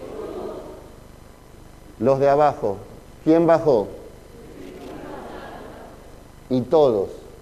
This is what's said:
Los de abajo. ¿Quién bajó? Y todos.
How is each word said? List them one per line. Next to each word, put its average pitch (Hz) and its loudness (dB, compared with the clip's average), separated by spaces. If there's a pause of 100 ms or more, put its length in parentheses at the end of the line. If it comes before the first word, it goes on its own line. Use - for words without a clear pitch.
(2000)
Los 131 4
de 139 4
abajo. 139 2 (480)
¿Quién 165 4
bajó? 147 4 (2500)
Y 127 0
todos. 117 4 (320)